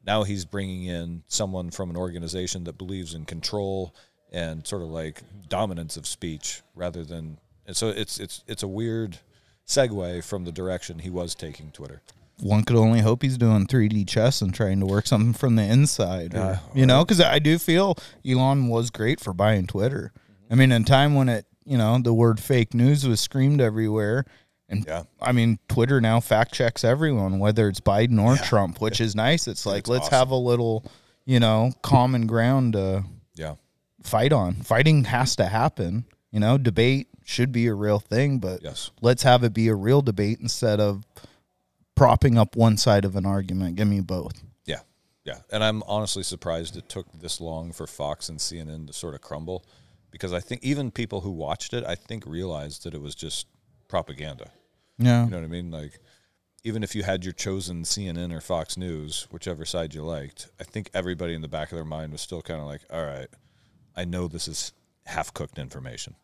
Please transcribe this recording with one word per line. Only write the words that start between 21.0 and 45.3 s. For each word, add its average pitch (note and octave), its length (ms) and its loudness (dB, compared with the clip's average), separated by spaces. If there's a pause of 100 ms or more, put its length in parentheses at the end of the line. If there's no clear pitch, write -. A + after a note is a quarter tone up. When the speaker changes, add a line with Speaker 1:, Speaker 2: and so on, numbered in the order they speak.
Speaker 2:
when C3+ 140 4
it, A2 160 0 (220)
you C#3 100 -2
know, A2+ 220 4
the A#2+ 160 2
word A2+ 260 4
fake A#2+ 320 0
news C3+ 340 4
was A2+ 140 2
screamed C#3 400 2
everywhere, A2 640 0 (460)
and G#2 160 -4
Speaker 1:
Yeah. D#2+ 160 -6 (180)
Speaker 2:
I B2 120 0
mean, A#2 260 4 (100)
Twitter B2 320 4
now A2+ 200 4
fact A2+ 340 2
checks - 280 0
everyone, A#2 560 2
whether G#2+ 300 2
it's F#2+ 120 -4
Biden A2 420 4
or B2 140 6
Speaker 1:
Yeah. C3+ 80 0
Speaker 2:
Trump, G2 360 0
which A2 220 -2
is A2 120 -2
nice. B2+ 320 0
It's A2+ 200 -8
Speaker 1:
Yeah, G2 60 -2
Speaker 2:
like, G2+ 80 -2
Speaker 1:
it's - 100 -10
Speaker 2:
let's B2 160 0
Speaker 1:
awesome. C#3+ 120 2
Speaker 2:
have B2+ 120 4
a C3 60 0
little, A#2+ 460 0 (440)
you B2+ 140 4
know, A2+ 320 4 (100)
common B2 440 4
ground A#2+ 460 2
to F#2+ 320 0 (300)
Speaker 1:
Yeah. D#2 220 -8 (460)
Speaker 2:
fight A#2+ 300 2
on. F#2 220 2
Fighting C#3 500 4
has B2 320 0
to G#2+ 80 2
happen. A2 640 -2 (240)
You G#2+ 100 -2
know, A2+ 160 4
debate B2 520 2 (160)
should B2+ 280 -2
be A#2+ 140 2
a A2+ 80 0
real G#2 240 2
thing, C3+ 400 0
but F#2 240 -6
Speaker 1:
Yes. - 280 -12 (120)
Speaker 2:
let's A#2+ 200 4
have B2 220 8
it A2+ 80 2
be A2+ 160 2
a A2 60 4
real A2+ 260 4
debate G#2+ 400 0
instead A2 400 0
of G2+ 240 0 (880)
propping A#2+ 440 6
up A#2 180 2
one A2+ 200 6
side G2+ 280 4
of G2 120 -2
an G2 100 -2
argument. F#2+ 500 -2
Give G#2 120 2
me G2+ 120 2
both. F2+ 420 -6 (220)
Speaker 1:
Yeah, C#2 160 -8 (440)
yeah. - 160 -12 (100)